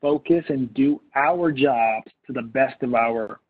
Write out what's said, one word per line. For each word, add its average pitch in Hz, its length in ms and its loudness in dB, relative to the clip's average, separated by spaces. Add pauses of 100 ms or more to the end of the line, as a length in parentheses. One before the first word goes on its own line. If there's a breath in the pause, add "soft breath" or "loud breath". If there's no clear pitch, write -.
focus 151 480 0
and 127 240 -4
do 139 280 2 (140)
our 165 360 0
jobs 117 560 0 (180)
to 131 80 -10
the 123 80 -6
best 131 400 -2
of 123 140 -2
our, 117 440 -2 (100)